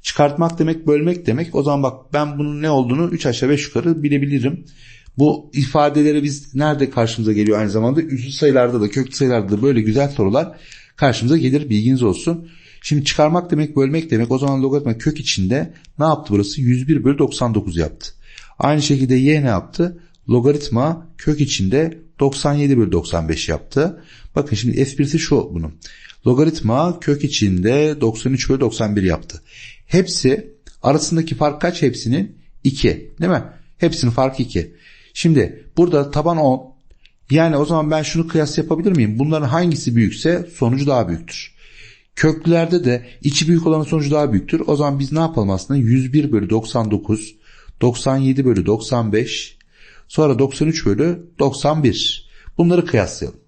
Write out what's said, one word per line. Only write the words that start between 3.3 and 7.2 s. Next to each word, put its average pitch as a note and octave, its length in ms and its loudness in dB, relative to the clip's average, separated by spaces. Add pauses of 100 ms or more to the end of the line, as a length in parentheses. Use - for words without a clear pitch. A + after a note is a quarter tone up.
beş C#3+ 160 0
yukarı D#3+ 360 -2
bilebilirim. C#3 640 -2 (540)
Bu - 360 2
ifadeleri D3 680 2
biz C#3+ 320 -8
nerede C#3+ 360 0
karşımıza A2+ 420 0